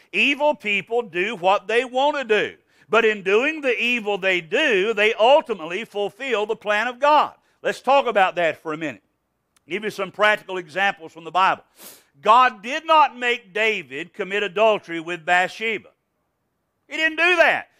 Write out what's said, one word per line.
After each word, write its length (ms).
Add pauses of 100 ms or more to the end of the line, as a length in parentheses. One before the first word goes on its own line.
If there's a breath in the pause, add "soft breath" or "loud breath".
(120 soft breath)
Evil 440
people 460
do 340
what 320
they 160
want 320
to 80
do. 320 (320 soft breath)
But 160
in 180
doing 380
the 200
evil 380
they 220
do, 520
they 220
ultimately 680
fulfill 640
the 100
plan 320
of 100
God. 360 (280)
Let's 180
talk 260
about 280
that 260
for 120
a 40
minute. 280 (640)
Give 160
you 60
some 200
practical 480
examples 540
from 100
the 80
Bible. 320 (580 loud breath)
God 420
did 220
not 320
make 380
David 580
commit 300
adultery 580
with 240
Bathsheba. 640 (1000)
He 120
didn't 180
do 200
that. 320 (120)